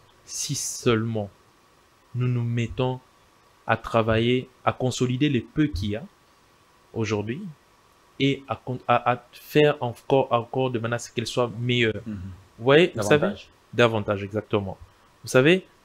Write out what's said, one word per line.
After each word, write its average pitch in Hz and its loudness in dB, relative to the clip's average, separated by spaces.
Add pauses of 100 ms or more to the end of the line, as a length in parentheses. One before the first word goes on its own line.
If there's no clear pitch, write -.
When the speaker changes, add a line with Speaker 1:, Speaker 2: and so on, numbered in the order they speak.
(260)
Speaker 1:
si - -8
seulement 113 -2 (840)
nous 123 -2
nous 123 0
mettons 120 -4 (640)
à 113 0
travailler, 117 0 (160)
à 113 2
consolider 127 -2
les 127 0
peu - -2
qu'il 113 -6
y 101 -4
a 123 -10 (880)
aujourd'hui 110 -4 (800)
et 135 0
à 113 -6
con-, 127 -8
à, 120 2
à 123 -6
faire 147 2
encore, 131 0
encore 120 0
de 123 -2
manière 113 -4
à 113 -6
ce - -14
qu'elle 113 -6
soit 120 -2
meilleure. 120 0
Speaker 2:
Mhm. 107 -8 (400)
Speaker 1:
Vous 113 -12
voyez, 151 6
vous - -4
savez, 147 4
Speaker 2:
Davantage. - -4 (240)
Speaker 1:
davantage, 110 2
exactement. 101 -2 (460)
Vous 113 -12
savez, 160 4 (200)